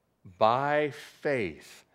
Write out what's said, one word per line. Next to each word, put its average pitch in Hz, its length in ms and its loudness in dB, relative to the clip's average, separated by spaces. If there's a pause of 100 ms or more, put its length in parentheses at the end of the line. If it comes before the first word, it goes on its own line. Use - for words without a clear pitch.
(400)
by 143 500 2
faith. - 960 -6 (120)